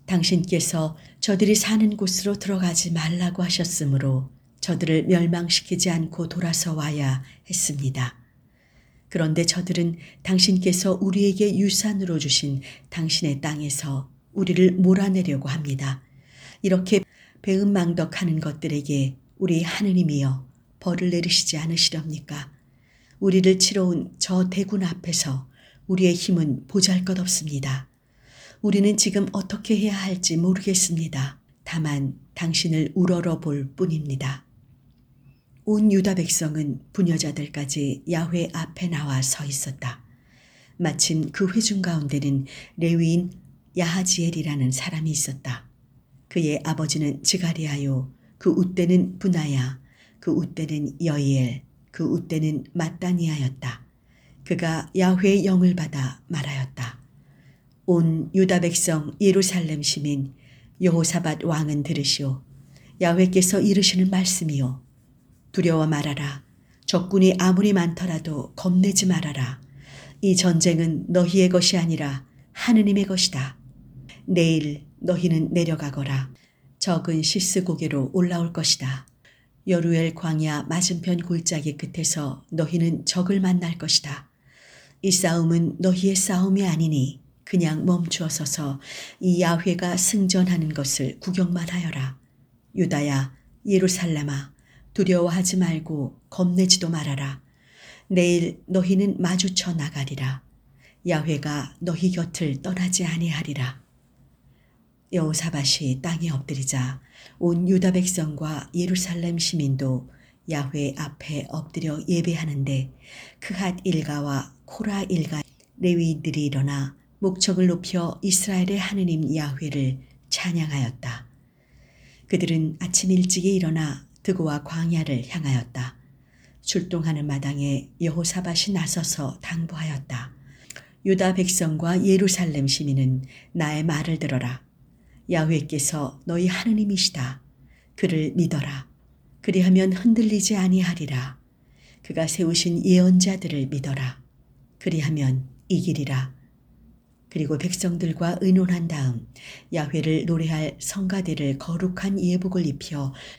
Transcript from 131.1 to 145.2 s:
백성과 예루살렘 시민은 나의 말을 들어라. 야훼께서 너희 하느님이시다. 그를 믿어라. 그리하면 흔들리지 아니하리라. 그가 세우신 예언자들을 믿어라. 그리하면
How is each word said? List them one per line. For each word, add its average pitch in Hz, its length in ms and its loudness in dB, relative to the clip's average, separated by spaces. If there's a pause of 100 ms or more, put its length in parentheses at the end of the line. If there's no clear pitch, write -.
백성과 175 680 0
예루살렘 180 640 2
시민은 135 580 0 (280)
나의 151 320 -2
말을 160 340 -2
들어라. 127 440 -4 (680)
야훼께서 156 960 0
너희 175 220 0
하느님이시다. 185 960 0 (520)
그를 160 400 0
믿어라. 139 540 0 (520)
그리하면 185 520 4
흔들리지 214 640 2
아니하리라. 170 800 0 (640)
그가 160 240 -4
세우신 170 580 0
예언자들을 180 800 4
믿어라. 135 560 -6 (560)
그리하면 143 680 0 (200)